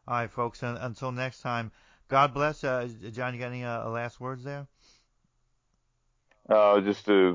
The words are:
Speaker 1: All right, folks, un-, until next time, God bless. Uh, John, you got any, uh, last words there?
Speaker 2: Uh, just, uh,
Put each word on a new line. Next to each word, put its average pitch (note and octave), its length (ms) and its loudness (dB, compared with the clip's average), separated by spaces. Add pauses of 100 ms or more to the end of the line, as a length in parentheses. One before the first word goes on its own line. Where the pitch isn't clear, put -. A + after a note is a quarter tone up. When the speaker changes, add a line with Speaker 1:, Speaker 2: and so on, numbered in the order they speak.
Speaker 1:
All B2 80 -6
right, A#2+ 160 -4
folks, A#2+ 320 -6
un-, A#2+ 140 -6
until B2+ 360 -8
next B2+ 300 -8
time, A#2 280 -6 (380)
God C3+ 240 4
bless. C#3+ 320 -2
Uh, B2+ 240 -2 (240)
John, B2 220 -6
you A#2+ 60 -10
got B2 80 -6
any, B2 160 -10
uh, A#2 240 -6
last A#2 320 -8
words B2+ 240 -10
there? C#3+ 220 -12 (1800)
Speaker 2:
Uh, G#2 320 6
just, G2+ 300 0
uh, F#2 240 6